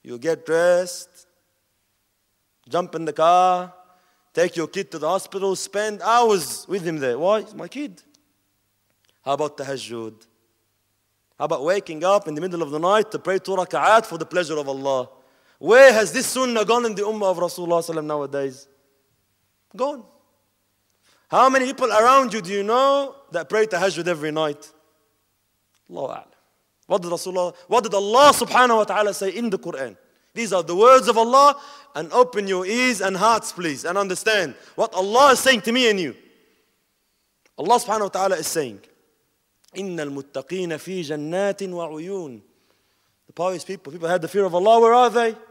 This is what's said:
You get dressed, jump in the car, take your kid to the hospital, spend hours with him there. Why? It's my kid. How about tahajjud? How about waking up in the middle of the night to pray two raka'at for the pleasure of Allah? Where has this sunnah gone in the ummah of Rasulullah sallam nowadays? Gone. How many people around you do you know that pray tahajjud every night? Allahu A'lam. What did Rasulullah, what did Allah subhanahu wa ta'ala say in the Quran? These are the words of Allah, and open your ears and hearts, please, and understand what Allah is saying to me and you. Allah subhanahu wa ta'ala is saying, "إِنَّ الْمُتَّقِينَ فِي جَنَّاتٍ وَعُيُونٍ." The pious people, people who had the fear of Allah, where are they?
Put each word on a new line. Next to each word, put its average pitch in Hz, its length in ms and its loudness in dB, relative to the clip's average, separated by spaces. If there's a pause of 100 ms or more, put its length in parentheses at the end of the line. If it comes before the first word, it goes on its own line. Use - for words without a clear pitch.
You 123 160 -16
get 156 280 -4
dressed, 175 800 -2 (1400)
jump 170 280 -4
in 165 100 -6
the 151 80 -6
car, 180 580 2 (640)
take 170 240 0
your 156 100 -4
kid 190 240 -8
to 160 80 -12
the 151 80 -4
hospital, 190 480 -4
spend 208 460 -6
hours 214 680 0
with 175 160 -6
him 165 140 -6
there. 131 220 -2
Why? 202 200 0
It's 208 140 -14
my 170 140 -16
kid. 254 340 -14 (1200)
How 135 100 -2
about 147 240 -4
tahajjud? 113 680 -12 (1120)
How 143 80 -6
about 151 180 -4
waking 170 400 -4
up 202 240 2
in 151 80 -8
the 151 60 -6
middle 175 200 -6
of 143 100 -6
the 151 80 -6
night 202 320 0
to 147 80 -8
pray 185 200 -4
two 185 120 -8
raka'at 185 540 2
for 165 120 -12
the 160 80 -8
pleasure 151 320 -4
of 139 100 -6
Allah? 135 400 -4 (560)
Where 247 300 10
has 208 180 0
this 240 160 -4
sunnah 240 380 -2
gone 233 200 0
in 220 80 -4
the 202 100 -6
ummah 208 280 -2
of 170 60 -4
Rasulullah 170 440 -2
sallam 165 220 -8
nowadays? 139 640 -6 (1080)
Gone. 247 300 -6 (1300)
How 254 180 4
many 262 200 2
people 262 220 -4
around 233 440 4
you 220 80 -6
do 170 100 -12
you 202 120 -4
know 269 520 0 (160)
that 165 160 -6
pray 214 180 2
tahajjud 175 440 -4
every 156 220 -4
night? 151 380 -6 (1200)
Allahu 160 260 -10
A'lam. - 120 -18 (600)
What 185 140 0
did 170 120 -8
Rasulullah, 180 420 -4 (120)
what 220 140 2
did 208 120 -6
Allah 220 400 6
subhanahu 240 420 2
wa 214 80 4
ta'ala 202 300 0
say 196 160 -4
in 226 200 -4
the 190 80 -4
Quran? 135 380 -10 (380)
These 220 180 -6
are 180 120 0
the 170 120 -6
words 240 320 8
of 226 100 2
Allah, 269 380 4 (400)
and 156 160 -8
open 220 340 2
your 185 200 -4
ears 240 340 0
and 190 160 -2
hearts, 214 380 0
please, 151 320 -6
and 175 120 -2
understand 196 580 -2 (200)
what 220 180 -4
Allah 226 380 4
is 247 80 4
saying 262 220 2
to 226 100 -4
me 247 180 2
and 202 80 2
you. 143 160 -6 (1400)
Allah 214 220 2
subhanahu 214 220 -2
wa 196 80 -2
ta'ala 190 260 -2
is 160 120 -8
saying, 123 340 -6 (920)
"إِنَّ 185 200 -10
الْمُتَّقِينَ 147 800 -8
فِي 175 320 -10
جَنَّاتٍ 180 640 -4
وَعُيُونٍ." 165 720 -10 (840)
The - 40 -20
pious 180 320 -4
people, 190 300 -12
people 165 160 -8
who - 20 0
had 180 100 0
the 160 60 -8
fear 196 160 0
of 175 100 -2
Allah, 220 280 6
where 226 120 6
are 247 160 6
they? 226 280 0 (140)